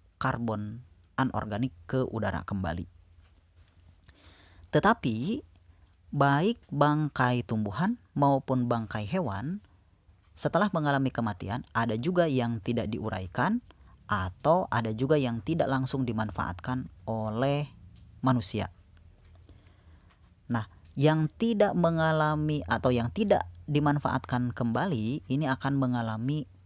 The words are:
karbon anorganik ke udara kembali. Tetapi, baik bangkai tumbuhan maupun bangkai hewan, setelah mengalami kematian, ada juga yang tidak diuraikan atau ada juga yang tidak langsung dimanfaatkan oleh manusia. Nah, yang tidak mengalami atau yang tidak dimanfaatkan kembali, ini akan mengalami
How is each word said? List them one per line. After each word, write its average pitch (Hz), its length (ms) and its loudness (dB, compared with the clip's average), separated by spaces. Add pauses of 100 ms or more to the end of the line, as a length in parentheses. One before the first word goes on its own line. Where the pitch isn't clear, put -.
(200)
karbon 117 640 -4 (360)
anorganik 113 640 -2
ke 131 240 -2
udara 98 400 -4
kembali. 92 400 -4 (1800)
Tetapi, 156 720 0 (720)
baik 143 560 2
bangkai 143 720 2
tumbuhan 117 560 -2 (160)
maupun 131 560 2
bangkai 110 320 -2
hewan, 139 560 -4 (720)
setelah 185 400 0
mengalami 139 400 2
kematian, 107 640 -4
ada 117 240 0
juga 175 240 2
yang 120 400 0
tidak 117 240 -2
diuraikan 107 720 -2 (480)
atau 139 640 0
ada 113 240 -2
juga 139 240 2
yang 117 240 -2
tidak 165 240 0
langsung 131 400 -2
dimanfaatkan 110 800 -4 (160)
oleh 113 640 -2 (560)
manusia. 120 480 0 (1800)
Nah, 117 240 -2 (240)
yang 156 400 4
tidak 208 400 2
mengalami 156 880 2
atau 123 320 2
yang 117 160 0
tidak 202 320 2 (240)
dimanfaatkan 143 880 0
kembali, 123 720 -2
ini 143 240 0
akan 139 240 -2
mengalami 123 720 -2 (180)